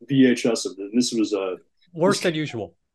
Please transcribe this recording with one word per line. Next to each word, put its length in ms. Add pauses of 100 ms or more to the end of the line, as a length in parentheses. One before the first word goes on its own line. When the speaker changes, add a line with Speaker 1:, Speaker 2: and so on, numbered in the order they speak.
Speaker 1:
V 200
H 180
S 200
of 100
the, 180
this 180
was 220
a 240 (340)
Speaker 2:
Worse 260
Speaker 1:
this 60
Speaker 2:
than 120
usual. 400 (200)